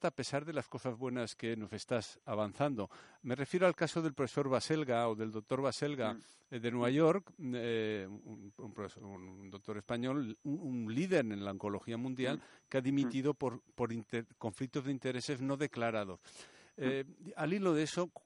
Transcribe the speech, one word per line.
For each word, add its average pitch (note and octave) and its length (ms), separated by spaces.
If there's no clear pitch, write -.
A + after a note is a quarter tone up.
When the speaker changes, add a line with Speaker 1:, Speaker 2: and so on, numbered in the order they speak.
Speaker 1:
a E3 60
pesar C#3 340
de D#3+ 80
las C#3 160
cosas B2 280
buenas B2 380
que A2+ 220
nos G#2+ 160
estás - 520
avanzando. G#2+ 640
Me B2+ 140
refiero F3 320
al E3+ 80
caso E3 260
del D#3 120
profesor C#3 340
Baselga B2+ 640
o A2 60
del A2 180
doctor A#2+ 280
Baselga, C3+ 520
Speaker 2:
Mm. A2 60
Speaker 1:
eh, B2+ 100
de A#2 100
Nueva A#2+ 160
Speaker 2:
Mm. B2+ 60
Speaker 1:
York, E3 380
eh, A2 560
un, G#2 480
un G2+ 160
profesor, G2+ 300
un F#2+ 480
doctor G2+ 260
español, A#2+ 640
un, D3 180
un A#2+ 340
líder E3+ 300
en G2+ 180
la G2+ 80
oncología G2+ 460
mundial B2+ 400
Speaker 2:
Mm. - 320
Speaker 1:
que C3+ 80
ha C3+ 40
dimitido C3+ 520
Speaker 2:
Mm. - 20
Speaker 1:
por, B2 260
por A#2 160
inter-, A#2 340
conflictos B2+ 480
de C#3 80
intereses B2+ 480
no C3+ 160
declarados. A2+ 640
Speaker 2:
Mm. D3 60
Speaker 1:
Eh, C3+ 220
al D#3 160
hilo F#3+ 220
de D3+ 100
eso, F3 260